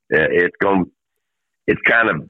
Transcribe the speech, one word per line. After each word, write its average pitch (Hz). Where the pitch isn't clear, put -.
it's 78
gonna, 98
it's -
kind 117
of, -